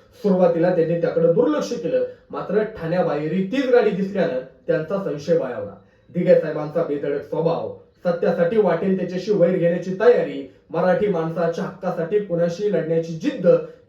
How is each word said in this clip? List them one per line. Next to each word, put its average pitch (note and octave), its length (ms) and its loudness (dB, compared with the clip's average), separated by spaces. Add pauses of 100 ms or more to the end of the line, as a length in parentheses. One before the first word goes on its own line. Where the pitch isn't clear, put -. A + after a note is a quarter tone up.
(160)
सुरुवातीला F3+ 600 2
त्यांनी E3 260 2
त्याकडे E3+ 320 2
दुर्लक्ष D4+ 400 0
केलं, E3+ 300 -2 (260)
मात्र F#3+ 340 -2 (140)
ठाण्याबाहेरही D#3+ 760 -2
तीच C4 180 0
गाडी A3 200 4
दिसल्यानं F3 500 -2 (280)
त्यांचा E3 360 -2
संशय D3+ 340 -2
बळावला. A#2 380 -6 (400)
दिघे F3 200 4
साहेबांचा D#3 480 0
बेधडक C#3+ 400 -4
स्वभाव, - 500 -4 (320)
सत्यासाठी F3+ 520 0
वाटेल F#3+ 400 2
त्याच्याशी F#3 340 -4
वैर F3 260 4
घेण्याची F3 420 0
तयारी, D3 520 2 (180)
मराठी F3+ 380 2
माणसाच्या E3+ 560 -2
हक्कासाठी F3+ 560 -4
कुणाशी F3 540 -2
लढण्याची E3 400 -2
जिद्द A3 340 -4 (420)